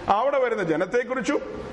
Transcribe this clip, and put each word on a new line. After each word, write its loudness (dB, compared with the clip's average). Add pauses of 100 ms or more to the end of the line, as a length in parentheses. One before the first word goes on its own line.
അവിടെ 2
വരുന്ന 2
ജനത്തെക്കുറിച്ചും -2